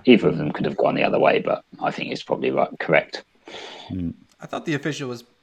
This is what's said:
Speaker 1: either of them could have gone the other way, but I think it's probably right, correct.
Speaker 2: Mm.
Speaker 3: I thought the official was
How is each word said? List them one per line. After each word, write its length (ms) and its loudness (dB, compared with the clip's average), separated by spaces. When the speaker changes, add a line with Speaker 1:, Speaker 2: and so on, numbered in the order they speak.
Speaker 1:
either 220 8
of 100 2
them 120 -2
could 140 -2
have 140 -2
gone 160 2
the 80 0
other 160 0
way, 220 4
but 220 -2
I 120 -2
think 200 -6
it's 120 -8
probably 300 -2
right, 180 0
correct. 420 0
Speaker 2:
Mm. 240 -4
Speaker 3:
I 60 -14
thought 180 -8
the 80 -2
official 380 -4
was 140 -10